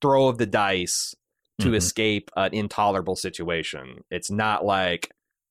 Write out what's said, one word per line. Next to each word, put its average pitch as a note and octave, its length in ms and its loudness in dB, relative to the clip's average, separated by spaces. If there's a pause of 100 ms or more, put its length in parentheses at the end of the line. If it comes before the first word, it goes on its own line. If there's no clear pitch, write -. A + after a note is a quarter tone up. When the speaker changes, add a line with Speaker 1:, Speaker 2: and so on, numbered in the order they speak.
Speaker 1:
throw C3+ 260 6
of A#2+ 120 2
the A#2 80 2
dice G2 680 0 (460)
to F3 60 2
Speaker 2:
Mm-hmm. A#2 80 4
Speaker 1:
escape G#2 600 0
an F#2+ 160 0
intolerable G2+ 640 0
situation. D#2+ 960 -6
It's - 180 -6
not G#2+ 360 0
like, F#2+ 480 0 (380)